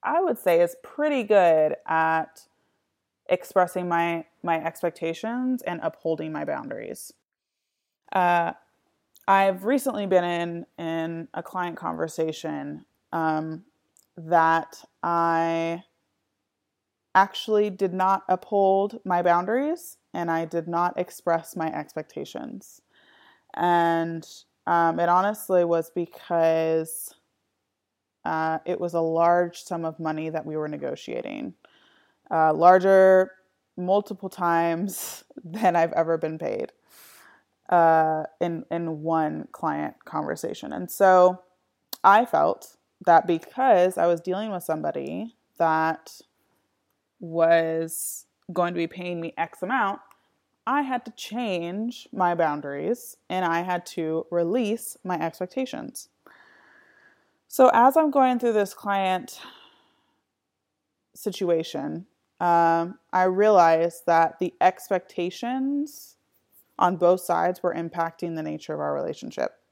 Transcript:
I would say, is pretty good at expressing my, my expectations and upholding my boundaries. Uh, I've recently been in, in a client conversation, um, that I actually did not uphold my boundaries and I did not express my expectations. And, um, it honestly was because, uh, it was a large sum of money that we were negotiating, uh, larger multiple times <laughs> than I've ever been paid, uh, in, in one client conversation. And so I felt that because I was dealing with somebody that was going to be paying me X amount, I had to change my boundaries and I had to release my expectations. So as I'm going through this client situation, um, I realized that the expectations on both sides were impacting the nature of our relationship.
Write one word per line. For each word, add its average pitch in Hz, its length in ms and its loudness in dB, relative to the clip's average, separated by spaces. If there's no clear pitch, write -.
I 320 200 0
would 311 160 0
say, 170 240 2
is 175 120 2
pretty 294 400 -2
good 170 520 4
at 160 540 0
expressing 180 640 -2
my, 170 340 -2
my 165 220 -2
expectations 220 1000 -6
and 175 200 -6
upholding 160 480 -6
my 151 140 -8
boundaries. 120 640 -10
Uh, 175 400 2
I've 196 380 2
recently 247 400 0
been 180 180 4
in, 170 420 -4
in 165 560 -6
a 165 100 -8
client 175 320 -8
conversation, 160 1080 -6
um, 160 540 -4
that 165 680 2
I 165 840 0
actually 208 540 2
did 185 240 -4
not 190 360 0
uphold 196 760 0
my 180 200 -2
boundaries 220 720 0
and 170 180 -4
I 165 140 -2
did 165 240 -6
not 175 280 -2
express 170 600 -4
my 160 100 -4
expectations. - 1120 -12
And, 165 680 0
um, 170 340 2
it 170 80 2
honestly 185 560 2
was 165 280 0
because, 165 1200 -2
uh, 160 400 -2
it 180 140 -4
was 170 140 -6
a 170 80 0
large 170 640 2
sum 170 200 -8
of 160 160 -8
money 156 300 -6
that 156 160 -8
we 156 100 -8
were 156 140 -6
negotiating, 143 840 -10
uh, 156 220 2
larger 185 800 8
multiple 190 540 -2
times 170 960 -4
<laughs> - 80 -18
than 185 320 0
I've 170 160 2
ever 165 260 0
been 160 200 -4
paid, 113 340 -6
uh, 160 560 4
in, 170 320 -4
in 165 300 -6
one 156 500 -2
client 151 440 -6
conversation. - 680 -8
And 180 180 -8
so 185 520 4
I 202 220 6
felt - 540 0
that 165 220 6
because 185 680 2
I 170 100 2
was 170 140 0
dealing 202 300 -6
with 185 120 -8
somebody 156 720 -6
that 160 640 -2
was 165 1080 0
going 175 200 0
to 175 40 -4
be 165 100 -2
paying 175 320 -8
me 165 180 -10
X - 260 -6
amount, 220 360 -2
I 277 180 -2
had 254 200 -4
to 226 80 -14
change 208 1040 -6
my 175 220 0
boundaries 151 840 -4
and 185 140 -2
I 170 200 0
had 180 240 -4
to 160 440 -4
release 202 720 -2
my 175 160 -4
expectations. - 880 -8
So 254 220 6
as 247 260 6
I'm 311 120 4
going 262 300 2
through 233 140 0
this 202 200 0
client 190 680 -4
situation, 160 920 -4
um, 170 580 2
I 185 120 2
realized 185 840 4
that 165 320 4
the 180 200 -4
expectations 240 1600 -2
on 180 180 2
both 175 240 4
sides 175 400 -2
were 175 140 -2
impacting 165 600 -6
the 160 60 -6
nature 156 320 -8
of 151 60 -8
our 147 160 -4
relationship. - 560 -6